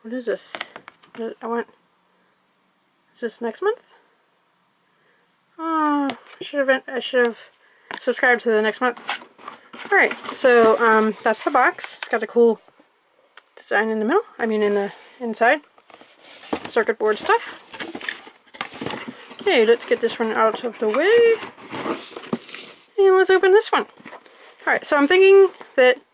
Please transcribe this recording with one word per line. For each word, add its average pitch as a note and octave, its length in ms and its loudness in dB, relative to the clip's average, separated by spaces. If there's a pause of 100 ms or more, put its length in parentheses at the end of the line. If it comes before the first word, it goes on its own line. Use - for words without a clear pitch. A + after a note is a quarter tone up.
What A3+ 100 -14
is B3 140 -8
this? - 260 -6 (640)
What, A3+ 240 -10
I B3+ 60 -14
want... A#3 220 -6 (1400)
Is - 80 -20
this A#3 200 -10
next A#3 220 -8
month? G#4 300 -4 (1700)
Oh, D4+ 520 0
I - 340 -16
should C#4+ 220 -4
have... C4 220 0
I C4+ 100 -8
should A#3+ 280 0
have - 240 -8 (500)
subscribed B3 420 0
to A#3+ 80 -2
the G#3+ 120 2
next G#3+ 180 -4
month. B3 200 -2 (920)
All G4+ 60 4
right, D4 140 2 (200)
so, A#3+ 520 4
um, A3 380 4
that's A3 220 -2
the D#4+ 80 -2
box. C#4+ 460 0
It's - 100 -12
got A3+ 160 -4
a - 20 -8
cool A#3 340 2 (920)
design A3 360 -4
in A3 100 -2
the G#3+ 40 -2
middle. E4+ 200 0 (120)
I A#3 100 -4
mean, G#3+ 160 0
in G#3 120 2
the G3+ 180 -4 (280)
inside. A#3+ 400 0 (1040)
Circuit A3+ 340 -4
board G#3+ 200 -2
stuff. - 420 -4 (1800)
Okay, D4 240 2
let's A#3 200 2
get A#3 160 -2
this A#3 180 -4
one A3 140 -4
out A3+ 320 0
of A3+ 160 -10
the A3 80 -2
way. A4 460 2 (1600)
And F#4+ 180 6
let's F#4+ 140 2
open F#4+ 220 4
this G#4+ 180 4
one. E4 160 -2 (800)
All D4+ 60 0
right, - 120 -2
so - 120 0
I'm C#4+ 100 4
thinking F#4+ 440 8 (260)
that B3+ 240 4 (140)